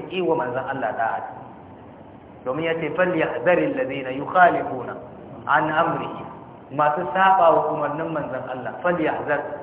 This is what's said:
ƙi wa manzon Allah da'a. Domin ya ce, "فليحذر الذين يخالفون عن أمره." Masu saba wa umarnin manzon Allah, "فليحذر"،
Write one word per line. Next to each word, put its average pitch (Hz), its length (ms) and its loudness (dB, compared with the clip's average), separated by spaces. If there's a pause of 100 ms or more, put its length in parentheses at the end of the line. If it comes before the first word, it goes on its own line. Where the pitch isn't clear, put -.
ƙi 185 160 -4
wa 165 160 2
manzon 123 320 -2
Allah 131 240 -2
da'a. 104 260 -2 (1200)
Domin 147 240 -4
ya 165 80 0
ce, 160 160 -4
"فليحذر 165 680 2
الذين 135 480 -2 (140)
يخالفون 143 680 4 (600)
عن 151 220 4
أمره." 160 440 0 (640)
Masu 151 260 2 (120)
saba 190 320 6 (100)
wa - 60 4 (100)
umarnin 151 400 -2
manzon 127 400 -6
Allah, 127 220 -8 (100)
"فليحذر"، 151 560 0 (220)